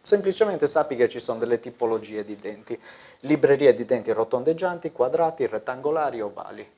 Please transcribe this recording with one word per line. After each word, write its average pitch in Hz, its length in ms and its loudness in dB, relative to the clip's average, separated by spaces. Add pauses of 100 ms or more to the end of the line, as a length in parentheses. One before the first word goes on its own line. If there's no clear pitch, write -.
semplicemente 196 640 0
sappi 147 300 0
che 117 140 4
ci 123 100 -8
sono 113 180 -6
delle 117 220 0
tipologie 107 640 -4
di 104 120 -10
denti, 104 460 -12 (380)
librerie 139 560 6
di 117 100 -6
denti 113 260 -2
rotondeggianti, 151 800 -2
quadrati, 156 540 0
rettangolari, 127 760 -4
ovali. 104 460 -10 (100)